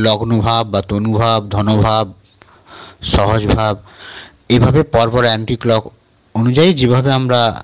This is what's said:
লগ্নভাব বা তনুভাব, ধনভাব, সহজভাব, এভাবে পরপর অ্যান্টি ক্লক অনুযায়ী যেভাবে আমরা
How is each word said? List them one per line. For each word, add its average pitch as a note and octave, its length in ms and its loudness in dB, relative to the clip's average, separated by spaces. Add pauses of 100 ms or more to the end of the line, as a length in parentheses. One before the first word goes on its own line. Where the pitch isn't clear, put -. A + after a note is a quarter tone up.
লগ্নভাব A2+ 640 0
বা G2 80 0 (100)
তনুভাব, A2 500 0 (140)
ধনভাব, G#2+ 520 0 (1040)
সহজভাব, G#2+ 600 0 (760)
এভাবে B2 320 4 (140)
পরপর A#2 300 2
অ্যান্টি A2+ 380 0
ক্লক A2 200 2 (520)
অনুযায়ী B2+ 360 2 (100)
যেভাবে B2+ 380 2
আমরা B2 220 0 (240)